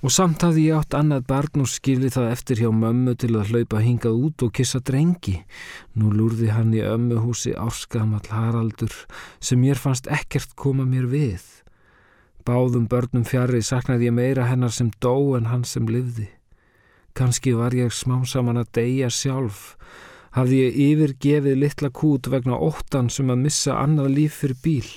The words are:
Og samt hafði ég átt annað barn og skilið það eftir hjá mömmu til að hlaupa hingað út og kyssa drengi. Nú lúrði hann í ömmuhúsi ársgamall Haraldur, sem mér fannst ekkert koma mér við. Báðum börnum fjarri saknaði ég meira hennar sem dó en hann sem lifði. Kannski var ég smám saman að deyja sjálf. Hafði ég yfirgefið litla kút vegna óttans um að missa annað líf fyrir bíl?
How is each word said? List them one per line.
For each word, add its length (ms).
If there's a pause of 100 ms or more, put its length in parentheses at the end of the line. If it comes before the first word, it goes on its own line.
Og 80
samt 320
hafði 220
ég 100
átt 220
annað 320
barn 340
og 80
skilið 460
það 160
eftir 260
hjá 160
mömmu 400
til 220
að 160
hlaupa 260
hingað 460
út 180
og 80
kyssa 320
drengi. 540 (580)
Nú 160
lúrði 400
hann 240
í 80
ömmuhúsi 720
ársgamall 720
Haraldur, 640 (480)
sem 240
mér 160
fannst 320
ekkert 480
koma 240
mér 240
við. 380 (1000)
Báðum 400
börnum 400
fjarri 400
saknaði 460
ég 80
meira 320
hennar 260
sem 240
dó 160 (220)
en 100
hann 160
sem 240
lifði. 400 (880)
Kannski 400
var 160
ég 220
smám 340
saman 320
að 160
deyja 320
sjálf. 720 (580)
Hafði 300
ég 120 (120)
yfirgefið 720
litla 260
kút 400
vegna 320
óttans 640
um 80
að 160
missa 320
annað 380
líf 240
fyrir 180
bíl? 360